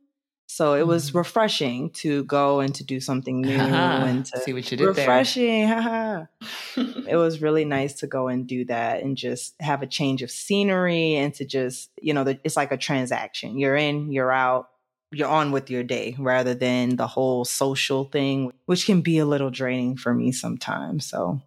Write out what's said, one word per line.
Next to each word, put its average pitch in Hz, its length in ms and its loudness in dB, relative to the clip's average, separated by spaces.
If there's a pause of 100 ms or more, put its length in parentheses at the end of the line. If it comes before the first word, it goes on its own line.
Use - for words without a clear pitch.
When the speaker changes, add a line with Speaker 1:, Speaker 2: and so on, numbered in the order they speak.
(500)
Speaker 1:
So 147 260 2
it 160 120 2
was 165 220 2
Speaker 2:
Mm-hmm. 151 80 -2
Speaker 1:
refreshing 165 760 0
to 143 280 -2
go 143 380 2
and 139 140 0
to - 80 -12
do 135 180 -6
something 131 400 -4
new 135 160 0
Speaker 2:
<laughs> - 20 4
Ha - 80 4
ha. 156 380 2
Speaker 1:
and 127 220 0
to 123 120 -6
Speaker 2:
See 131 140 -4
what 127 180 -6
you 123 60 -2
did 131 80 2
there. 196 40 6 (160)
Speaker 1:
refreshing. 226 640 4
Ha 226 140 2
ha. 220 460 -2 (500)
Speaker 2:
<laughs> 254 60 0 (260)
Speaker 1:
It 160 60 2
was 165 260 2
really 156 240 2
nice 139 300 0
to 143 120 -8
go 131 200 -2
and 127 200 -2
do 127 180 -4
that 117 380 -2
and 135 140 -2
just - 440 -6
have 143 200 0
a 117 60 -6
change 135 340 0
of 120 100 -8
scenery 180 840 2
and 143 200 0
to 139 100 -8
just, 135 440 -4 (120)
you 151 120 0
know, 139 100 2
the, 135 200 0
it's 156 140 -2
like 143 140 2
a 135 60 0
transaction. 127 800 -4
You're 135 200 2
in, 147 340 0
you're 131 200 0
out, 127 380 2 (440)
you're 143 160 -2
on 151 240 2
with 139 160 -2
your 123 140 -2
day 120 360 -4
rather 127 340 2
than 123 440 2
the 120 100 0
whole 127 380 0
social 135 580 0
thing, 135 480 0 (140)
which 175 200 0
can 190 160 6
be 160 180 2
a 151 60 4
little 139 240 2
draining 127 460 -2
for 123 180 0
me 120 200 2
sometimes. - 760 -6
So 98 380 -2